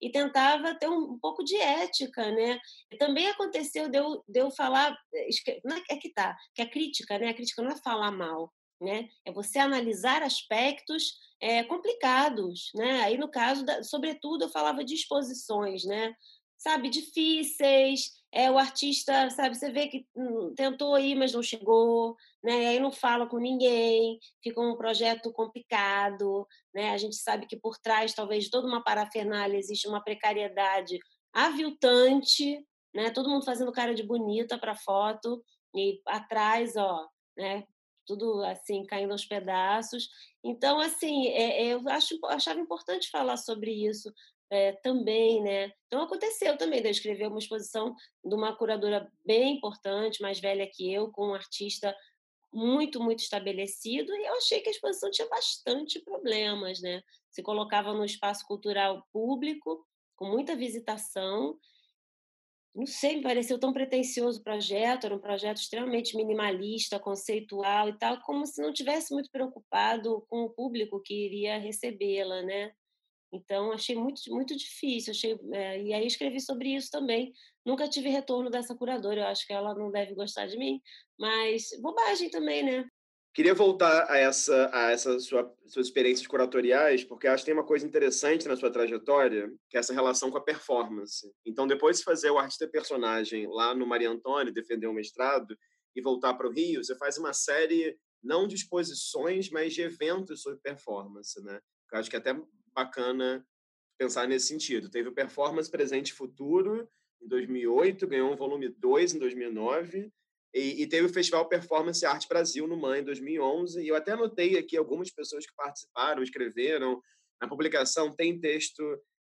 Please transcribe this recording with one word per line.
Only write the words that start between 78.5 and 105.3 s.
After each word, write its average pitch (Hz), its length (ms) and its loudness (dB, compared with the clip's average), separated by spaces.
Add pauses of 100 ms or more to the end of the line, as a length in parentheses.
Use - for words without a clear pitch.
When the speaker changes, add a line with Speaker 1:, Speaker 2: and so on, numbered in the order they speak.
Speaker 1:
curadora, 220 460 -2
eu 202 60 0
acho 196 180 -2
que 208 80 -8
ela 202 220 -2
não 208 160 -6
deve 202 240 -4
gostar 202 300 -6
de 196 120 -8
mim, 269 240 -4 (380)
mas 220 500 0 (120)
bobagem 359 480 0
também, 302 340 0
né? 254 240 0 (480)
Speaker 2:
Queria 170 180 8
voltar 180 560 6
a 143 80 6
essa, 135 560 6
a 120 180 4
essa 123 280 2
sua, 123 340 0 (140)
suas 127 200 0
experiências 123 380 2
curatoriais, 127 800 4
porque 120 240 -2
acho 131 160 4
que - 40 -16
tem 156 60 4
uma 156 140 0
coisa 147 180 4
interessante 147 640 2
na 131 80 0
sua 127 160 0
trajetória, 117 800 2 (180)
que 127 80 -2
é - 20 2
essa 120 140 0
relação 131 380 2
com 135 60 -2
a 139 60 -6
performance. 110 880 -4 (140)
Então, 120 220 0
depois 139 300 4
de - 60 -2
fazer 147 280 2
o 143 80 4
artista 135 280 -2
personagem 113 800 -2
lá 113 280 0
no 127 100 0
Maria 117 240 2
Antônia, 123 440 -2
defender 113 340 -4
o 113 60 -4
mestrado, 113 640 -2 (400)
e 127 60 -8
voltar 127 340 0
pro 127 160 -2
Rio, 151 320 -2
você 127 120 -6
faz 139 220 -4
uma 151 160 -4
série, 160 640 0 (260)
não 170 240 2
de 196 60 -6
exposições, 175 960 -4
mas 160 240 -2
de 160 80 -4
eventos 170 600 -4
sobre 139 180 -10
performance, 101 800 -10
né? 101 160 -12 (320)
Eu 110 80 -2
acho 110 80 -4
que - 80 -6
é 113 40 -4
até 135 200 -2 (320)
bacana 131 720 -2 (540)
pensar 127 300 -2
nesse 131 200 2
sentido. 127 440 -4
Teve 120 180 -4
o 123 60 -10
Performance 147 560 -2